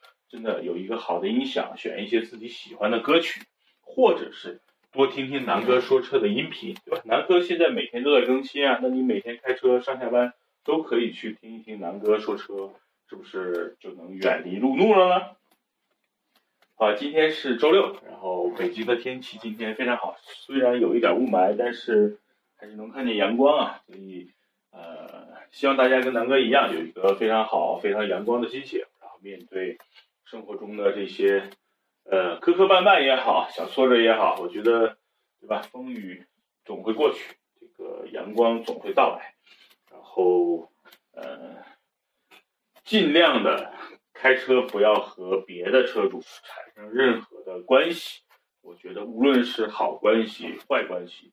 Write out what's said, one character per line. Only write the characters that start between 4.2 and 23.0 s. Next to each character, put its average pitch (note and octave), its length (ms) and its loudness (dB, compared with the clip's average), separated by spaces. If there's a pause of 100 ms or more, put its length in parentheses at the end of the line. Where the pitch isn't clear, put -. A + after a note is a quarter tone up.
是 - 280 -16 (320)
多 C3+ 140 4
听 C3 220 -6
听 C3+ 160 -4
南 G2+ 200 0
哥 B2 160 4
说 C3 200 2
车 G#2 180 0
的 G#2 100 2
音 C3+ 220 -2
频， - 240 -12 (100)
对 - 100 -4
吧？ - 100 -4
南 - 220 0
哥 B3+ 140 6
现 F3 180 -4
在 D#3+ 120 4
每 B2+ 160 -4
天 A#2+ 160 -8
都 C#3+ 160 4
在 A#2+ 80 2
更 C3 160 0
新 C#3+ 260 -2
啊， B2 140 2
那 B2+ 60 0
你 C3 140 -2
每 A2 180 0
天 A#2 220 -12
开 B2+ 120 -2
车 B2 260 2
上 A#2+ 180 -6
下 A#2+ 100 -6
班 B2 240 2 (320)
都 D#3+ 180 0
可 A#2 160 -2
以 - 140 -2
去 A2 200 -10
听 A2+ 220 -18
一 A2 60 -16
听 G#2+ 200 -14
南 F#2 200 -10
哥 G#2+ 180 2
说 G2+ 180 -4
车， G2 360 -10 (360)
是 - 80 -18
不 - 80 -20
是 - 560 -8
就 - 120 -16
能 F2+ 240 -18
远 F#2 280 -2
离 F#2 140 -8
路 C3 180 0
怒 G#3 180 6
了 F#3 140 8
呢？ F#3 140 2 (1600)
好， - 140 2
今 C#3 180 -6
天 D#3 200 2
是 C3 260 -4
周 D3+ 160 4
六， - 240 2 (100)
然 - 140 -20
后 F2+ 300 -4
北 A#2+ 200 -4
京 A2 140 -8
的 A#2+ 120 0
天 B2+ 260 -8
气 - 160 -18
今 G#2+ 180 -10
天 A2 180 -6
非 A#2 120 -4
常 A#2+ 100 0
好， - 240 -8
虽 - 380 -8
然 B2 200 4
有 - 160 2
一 A#2 60 4
点 A2 160 4
雾 B2+ 100 2
霾， G#2 320 2
但 A#2+ 140 -2
是 G#2 460 2 (380)
还 G#2 100 -20
是 G#2+ 80 -20
能 A2 160 -14
看 B2+ 160 -8